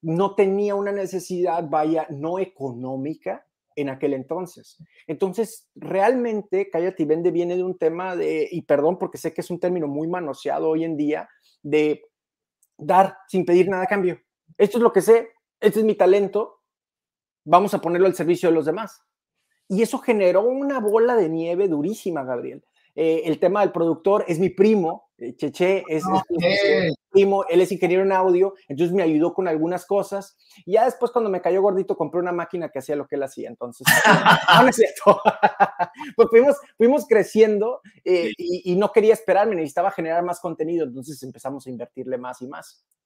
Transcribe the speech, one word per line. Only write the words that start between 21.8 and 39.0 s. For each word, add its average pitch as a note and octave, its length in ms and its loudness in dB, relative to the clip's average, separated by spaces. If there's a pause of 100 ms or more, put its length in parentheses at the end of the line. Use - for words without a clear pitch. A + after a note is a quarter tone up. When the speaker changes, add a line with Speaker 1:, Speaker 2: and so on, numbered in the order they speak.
Speaker 1:
Gabriel. B2+ 400 -8 (300)
Eh, D#3+ 300 0
el D3+ 140 -2
tema G3 220 0
del F#3+ 120 0
productor E3+ 560 0
es E3 100 -2
mi F#3 120 0
primo, G3 680 2
eh, A#2+ 180 -12
Cheche, F3+ 440 -2 (100)
es, D#3 160 -2
es, - 20 -
Speaker 2:
Ok. F#3+ 180 0 (180)
Speaker 1:
es G3 480 2
mi - 40 -4 (160)
primo, G3 380 4
él E3+ 140 4
es F3+ 100 -2
ingeniero F3+ 300 0
en G3 100 0
audio, F#3 400 2 (160)
entonces E3+ 260 -2
me G3 80 2
ayudó D#3+ 300 2
con F#3 160 -4
algunas E3 380 -4
cosas. G3 500 -4 (300)
Y F3 60 -2
ya A3 120 4
después, A#3+ 260 -2
cuando A3+ 200 -2
me F3+ 100 -4
cayó F#3 220 0
gordito, F#3+ 340 0
compré D#3+ 240 -4
una F3 120 -4
máquina E3+ 360 -8
que C3+ 120 -10
hacía D3 160 -8
lo C#3 100 -8
que - 100 -10
él C#3 60 -4
hacía, A#2+ 260 -10
entonces, A#2+ 380 -14
Speaker 2:
<laughs> - 720 6
Speaker 1:
no, G3+ 40 8
no B3+ 60 6
es - 80 2
cierto. - 480 2
<laughs> G#3 920 0
Pues A3+ 120 6
fuimos, C4 280 6 (200)
fuimos B3+ 300 2
creciendo, G#3+ 760 2 (240)
eh, F3+ 320 0
Speaker 2:
Sí. F3 300 -6
Speaker 1:
y, F3+ 60 -2
y F3 40 2
no G3+ 160 0
quería A3 220 6